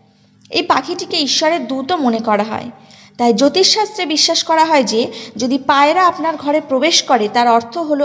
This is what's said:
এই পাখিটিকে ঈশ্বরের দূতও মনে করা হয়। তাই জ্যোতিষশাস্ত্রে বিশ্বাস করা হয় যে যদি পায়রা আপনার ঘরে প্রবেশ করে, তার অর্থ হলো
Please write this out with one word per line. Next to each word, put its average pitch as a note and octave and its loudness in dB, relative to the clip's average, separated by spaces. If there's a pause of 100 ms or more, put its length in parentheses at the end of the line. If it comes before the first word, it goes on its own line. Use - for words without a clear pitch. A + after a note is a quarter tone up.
(500)
এই - -2
পাখিটিকে F4 -2
ঈশ্বরের D#4 0
দূতও C4+ -4
মনে A#3+ 0
করা G#3 0
হয়। A3 -8 (480)
তাই A#3+ 4
জ্যোতিষশাস্ত্রে F4+ 0
বিশ্বাস D#4+ 0
করা D#4+ 2
হয় D4+ 2
যে A3 -2 (360)
যদি B3 0
পায়রা D4 2
আপনার E4 -2
ঘরে D4 0
প্রবেশ D4+ 0
করে, A3+ 2
তার A#3+ 2
অর্থ A#3 2
হলো D4 0